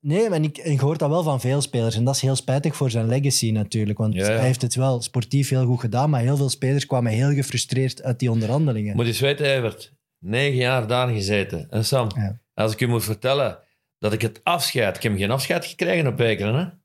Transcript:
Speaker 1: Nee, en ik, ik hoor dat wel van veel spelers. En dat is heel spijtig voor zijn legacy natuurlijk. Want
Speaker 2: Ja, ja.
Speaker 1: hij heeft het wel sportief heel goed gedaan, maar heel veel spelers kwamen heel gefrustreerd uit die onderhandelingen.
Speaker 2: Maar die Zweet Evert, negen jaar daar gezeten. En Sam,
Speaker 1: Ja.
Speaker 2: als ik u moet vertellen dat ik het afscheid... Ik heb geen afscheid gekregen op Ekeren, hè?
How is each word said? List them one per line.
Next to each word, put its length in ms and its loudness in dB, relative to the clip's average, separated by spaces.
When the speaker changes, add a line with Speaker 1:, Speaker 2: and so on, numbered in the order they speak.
Speaker 1:
Nee, 280 2
en 140 2
ik, 140 -2
ik 220 0
hoor 180 2
dat 120 0
wel 140 2
van 180 0
veel 200 0
spelers. 340 -2
En 80 0
dat 120 2
is 60 -2
heel 140 2
spijtig 400 -2
voor 140 0
zijn 180 0
legacy 440 0
natuurlijk. 460 0
Want 160 0
Speaker 2:
Ja, 160 0
ja. 80 2
Speaker 1:
hij 80 2
heeft 160 0
het 140 -2
wel 260 0
sportief 480 -2
heel 160 2
goed 140 2
gedaan, 300 0
maar 120 2
heel 160 2
veel 120 0
spelers 360 0
kwamen 260 0
heel 220 2
gefrustreerd 720 -2
uit 160 -2
die 120 2
onderhandelingen. 640 0
Speaker 2:
Maar 100 2
die 80 0
Zweet 260 0
Evert, 540 -2
negen 380 0
jaar 300 2
daar 200 2
gezeten. 600 -2
En 160 -2
Sam, 300 2
Speaker 1:
Ja. 240 -4
Speaker 2:
als 200 0
ik 80 -4
u 60 2
moet 160 2
vertellen 540 -2
dat 140 0
ik 80 -2
het 220 -4
afscheid... 540 0
Ik 60 -12
heb 140 0
geen 140 0
afscheid 340 -2
gekregen 420 0
op 120 -2
Ekeren, 360 0
hè? 100 0